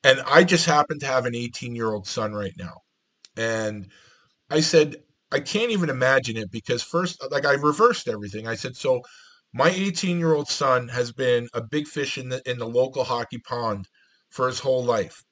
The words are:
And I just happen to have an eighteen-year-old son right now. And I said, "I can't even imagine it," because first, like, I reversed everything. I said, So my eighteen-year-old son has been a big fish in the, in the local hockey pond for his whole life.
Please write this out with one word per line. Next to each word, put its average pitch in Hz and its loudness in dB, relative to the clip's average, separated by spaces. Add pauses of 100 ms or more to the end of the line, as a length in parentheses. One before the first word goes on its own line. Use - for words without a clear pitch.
And 135 8
I 165 8
just 175 2
happen 147 2
to 139 -8
have 131 0
an 120 -2
eighteen-year-old 117 -6
son 107 -4
right 101 -6
now. 87 -12 (640)
And 110 -4 (600)
I 156 2
said, 156 4 (360)
"I 208 0
can't 220 -2
even 180 0
imagine 127 2
it," 104 -6
because 117 -4
first, 170 -4
like, 143 0
I 143 4
reversed 151 2
everything. 107 -6
I 113 -4
said, 123 -8
So 127 0 (520)
my 143 4
eighteen-year-old 175 0
son 127 0
has 123 -2
been 123 0
a 117 -2
big 147 -4
fish 139 -6
in 127 -10
the, 127 -6
in 123 -6
the 117 -6
local 127 0
hockey 120 -4
pond 113 -4 (440)
for 127 -2
his 127 -4
whole 127 2
life. 110 0